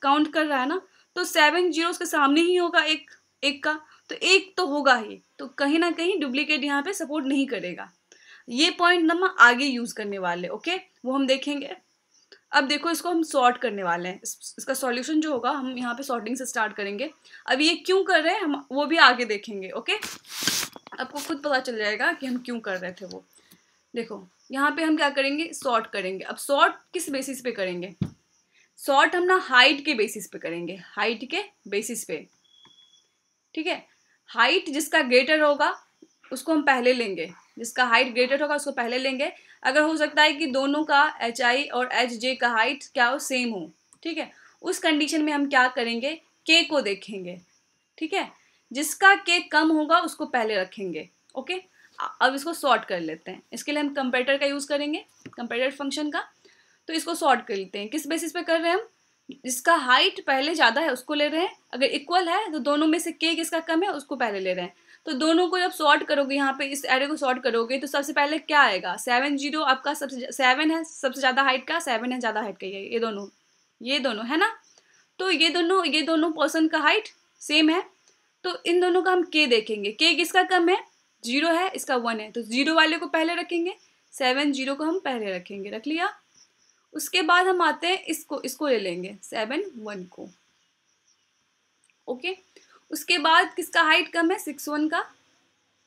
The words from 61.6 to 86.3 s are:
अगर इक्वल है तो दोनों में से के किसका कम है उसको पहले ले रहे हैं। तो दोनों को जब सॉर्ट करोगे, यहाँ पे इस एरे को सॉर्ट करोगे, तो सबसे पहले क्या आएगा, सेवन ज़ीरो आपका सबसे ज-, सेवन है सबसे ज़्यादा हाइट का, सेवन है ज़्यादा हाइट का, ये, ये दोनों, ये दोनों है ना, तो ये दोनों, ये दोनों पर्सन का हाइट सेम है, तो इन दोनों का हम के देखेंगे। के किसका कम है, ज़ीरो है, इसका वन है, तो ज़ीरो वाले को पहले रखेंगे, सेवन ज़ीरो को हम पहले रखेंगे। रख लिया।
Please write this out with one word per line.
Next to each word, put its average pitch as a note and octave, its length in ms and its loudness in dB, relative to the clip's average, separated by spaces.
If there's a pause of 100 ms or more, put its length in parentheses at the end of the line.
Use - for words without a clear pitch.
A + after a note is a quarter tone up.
अगर B3+ 120 0
इक्वल E4 440 0
है F#4+ 220 -2
तो D4+ 100 -4
दोनों D4 260 2
में D#4+ 120 2
से E4+ 140 -6
के E4 220 -2
किसका E4 260 -4
कम E4 220 0
है G4+ 80 -2
उसको D4 240 -8
पहले A3+ 240 -2
ले F#3+ 140 -2
रहे F3+ 120 -4
हैं। F3 80 -12 (340)
तो D#4+ 60 -4
दोनों D#4+ 360 2
को F#4 100 0
जब F4+ 120 0
सॉर्ट D4+ 320 4
करोगे, C#4 320 0
यहाँ C4+ 180 0
पे C#4 120 -4
इस C#4 200 -6
एरे C4 220 2
को D4+ 80 -4
सॉर्ट B3+ 280 -2
करोगे, A#3 340 0
तो C4+ 100 -4
सबसे C#4+ 260 -2
पहले D4 260 0
क्या D4+ 220 2
आएगा, F#3+ 360 2
सेवन C4 400 0
ज़ीरो D4 260 -2
आपका C#4 300 -2
सबसे C#4 240 -8
ज-, A#3+ 140 -10
सेवन C4+ 400 2
है E4 120 -2
सबसे C4+ 360 -6
ज़्यादा C4 240 2
हाइट C4 240 0
का, A3 120 -2
सेवन A#3+ 320 -4
है B3+ 80 -6
ज़्यादा G#3+ 220 -4
हाइट G3+ 160 -8
का, G3 100 -12
ये, G3 160 -10
ये A3+ 160 -4
दोनों, G#3 280 -6 (540)
ये C4 180 -2
दोनों A#3+ 280 -4
है D4 100 -2
ना, G4+ 140 2 (680)
तो F#4 120 -2
ये D#4+ 180 2
दोनों, F4 360 2
ये D#4 180 0
दोनों D#4+ 280 2
पर्सन D#4+ 360 2
का D#4+ 120 0
हाइट E4+ 300 2 (320)
सेम D#4 280 4
है, F4 140 2 (600)
तो F4+ 200 -4
इन F4 180 4
दोनों F4+ 220 4
का F#4 80 2
हम F4+ 140 4
के D#4 220 4
देखेंगे। G#3+ 440 0
के D#4 240 2
किसका F4 300 2
कम F4+ 240 4
है, G4 80 4 (460)
ज़ीरो C#4 260 0
है, F4 220 2
इसका C4 260 -4
वन A3+ 220 -2
है, G#3+ 120 -12
तो A#3+ 120 -6
ज़ीरो C4 320 0
वाले D#4+ 220 4
को E4+ 100 -6
पहले E4 280 0
रखेंगे, E4+ 400 -4 (380)
सेवन C#4 400 0
ज़ीरो C4 220 -2
को D4 80 -6
हम E4 160 0
पहले A#3 320 -4
रखेंगे। F#3+ 380 -10
रख A3 180 -10
लिया। E4+ 260 -2 (800)